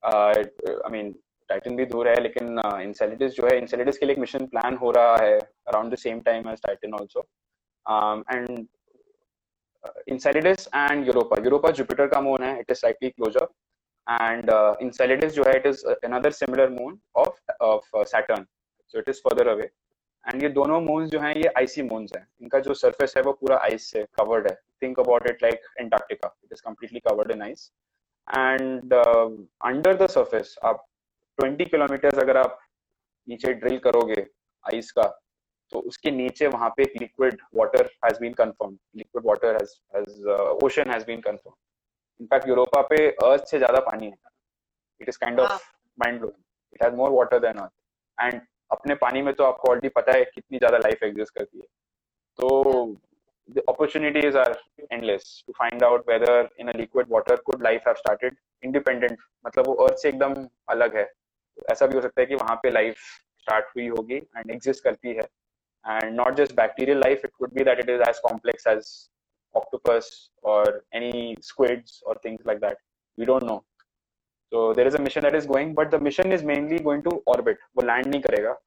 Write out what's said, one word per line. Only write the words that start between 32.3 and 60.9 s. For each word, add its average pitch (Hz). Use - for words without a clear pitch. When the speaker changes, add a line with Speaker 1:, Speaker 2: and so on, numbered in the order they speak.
Speaker 1:
आप 131
नीचे 120
ड्रिल 120
करोगे 113
आइस 113
का, -
तो -
उसके -
नीचे 127
वहाँ 117
पे 139
एक 135
liquid 123
water 123
has 117
been 117
confirmed, 104
liquid 113
water 110
has, 107
has, 104
uh, 101
ocean 139
has 123
been 117
confirmed। 104
In 113
fact, 131
यूरोपा 131
पे 151
अर्थ 131
से -
ज्यादा 127
पानी 110
है। 101
It -
is 120
kind 120
of 127
Speaker 2:
Wow। 98
Speaker 1:
mind 120
blowing, 113
it -
has 120
more 139
water 127
than 113
earth। 98
And 123
अपने -
पानी 131
में 139
तो 143
आपको 131
already 123
पता 120
है 131
कितनी -
ज्यादा 120
लाइफ 110
एग्जिस्ट 104
करती -
है। -
तो 135
the 127
opportunities 147
are 127
endless 110
to -
find 120
out 120
whether 120
in 120
a 117
liquid 120
water 117
could 127
life 117
have 113
started 123
independent, 127
मतलब 127
वो 131
अर्थ 131
से 151
एकदम 139
अलग 113